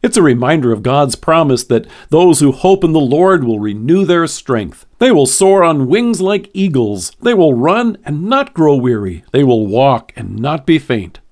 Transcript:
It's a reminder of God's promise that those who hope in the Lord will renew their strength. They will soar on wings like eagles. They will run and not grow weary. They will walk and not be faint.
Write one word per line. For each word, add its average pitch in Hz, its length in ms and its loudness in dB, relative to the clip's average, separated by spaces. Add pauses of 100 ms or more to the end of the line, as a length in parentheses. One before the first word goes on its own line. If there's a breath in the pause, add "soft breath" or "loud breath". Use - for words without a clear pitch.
It's 233 160 -2
a 214 60 4
reminder 131 480 2
of 104 140 -4
God's 135 320 0
promise 156 480 0
that 117 240 -2 (220 loud breath)
those 165 280 4
who 143 140 2
hope 190 320 0
in 160 80 0
the 156 80 2
Lord 160 420 2
will 113 160 -2
renew 107 460 -2
their 165 240 0
strength. - 580 -6 (140)
They 254 100 4
will 151 160 4
soar 190 380 2
on 147 240 0
wings 220 320 0
like 190 340 -4
eagles. 120 560 -4 (100)
They 240 140 0
will 165 200 2
run 196 520 -2
and 147 160 -6
not 269 320 -4
grow 151 220 2
weary. 107 560 -4
They 135 100 2
will 117 240 2
walk 120 500 0
and 101 220 -12
not 135 280 -6
be 160 120 2
faint. 104 400 -6 (140)